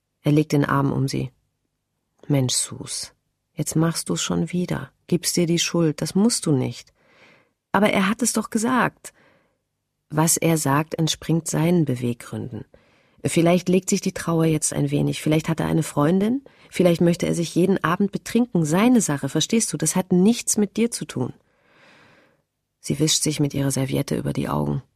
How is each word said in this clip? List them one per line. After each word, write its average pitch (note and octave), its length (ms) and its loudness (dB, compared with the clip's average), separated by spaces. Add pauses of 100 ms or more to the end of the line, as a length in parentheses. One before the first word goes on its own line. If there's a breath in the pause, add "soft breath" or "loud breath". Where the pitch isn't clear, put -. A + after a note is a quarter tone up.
(220)
Er D3+ 100 0
legt D3+ 200 2
den C#3+ 140 2
Arm C#3 260 0
um C3+ 160 -2
sie. C3 240 -6 (960)
"Mensch, C3+ 260 2
Sus, - 600 -8 (400)
jetzt - 220 -6
machst D#3+ 340 0
du's E3 120 -4
schon E3+ 300 -4
wieder. E3 400 -4 (160)
Gibst - 300 -2
dir F3 80 2
die E3 140 2
Schuld, E3 420 0
das D#3+ 140 -6
musst A3 300 2
du E3 60 2
nicht." B2+ 420 -2 (800 soft breath)
"Aber G3+ 180 4
er F#3+ 200 2
hat A3+ 120 -4
es A3+ 120 -2
doch - 160 -4
gesagt." A3+ 640 -2 (960 soft breath)
Was D#3 260 2
er D#3+ 220 2
sagt, D3 380 0
entspringt D#3+ 520 -2
seinen D#3+ 380 2
Beweggründen. A#2 800 -6 (580 soft breath)
Vielleicht E3+ 460 2
legt F#3 200 2
sich G3 120 0
die F#3+ 100 -4
Trauer E3 320 -2
jetzt D#3+ 300 0
ein D3 180 -2
wenig, C#3+ 300 -2
vielleicht D#3 260 0
hat D#3+ 140 -2
er E3 60 -2
eine D#3+ 160 0
Freundin, F#3+ 600 0 (260 loud breath)
vielleicht F3 300 2
möchte E3+ 280 2
er D#3+ 60 0
sich E3 220 -4
jeden F#3 260 2
Abend F3+ 300 0
betrinken, A3+ 540 0
seine G#3+ 340 4
Sache, C#3+ 300 -2
verstehst A3 420 0
du, D3+ 60 -4
das - 180 -2
hat F#3 160 -2
nichts F#3 460 4
mit G#3 180 0
dir A#3 160 0
zu - 140 -8
tun. B2+ 260 -6 (1500 soft breath)
Sie C#3+ 180 -4
wischt D#3 240 2
sich D3+ 160 -2
mit C#3+ 140 0
ihrer C#3 180 0
Serviette C3+ 460 -2
über C#3+ 160 -4
die C#3 160 -4
Augen. D2 340 -2 (120)